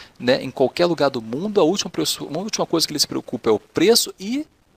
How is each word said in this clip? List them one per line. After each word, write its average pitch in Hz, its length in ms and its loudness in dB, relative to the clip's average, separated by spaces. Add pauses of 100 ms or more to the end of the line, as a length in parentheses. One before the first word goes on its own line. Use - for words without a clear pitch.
(180)
né? 127 240 2
Em 131 80 -8
qualquer 139 360 2
lugar 147 240 2
do 127 100 -4
mundo, 170 400 -2
a 165 40 6
última 180 260 0
pessoa, - 440 -4
a 160 40 -4
última 196 260 -4
coisa 165 220 0
que - 80 -4
ele 143 40 -4
se - 80 0
preocupa - 440 -4
é - 20 6
o 104 60 2
preço - 600 2
e 247 280 -6 (300)